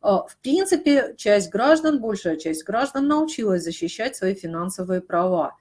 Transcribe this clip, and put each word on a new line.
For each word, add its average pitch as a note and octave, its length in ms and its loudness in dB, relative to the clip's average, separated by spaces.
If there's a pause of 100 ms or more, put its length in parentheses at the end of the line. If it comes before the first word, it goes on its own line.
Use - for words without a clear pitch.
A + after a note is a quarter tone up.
а, G3 220 2
в - 160 -16
принципе, D4 800 2
часть G3+ 320 2
граждан, D4+ 500 2
большая G3 360 -4
часть D#3+ 280 -6
граждан C4+ 440 -2
научилась B3+ 560 0
защищать E3+ 520 -6
свои F#3+ 180 0
финансовые F3+ 680 -6
права. F3 580 0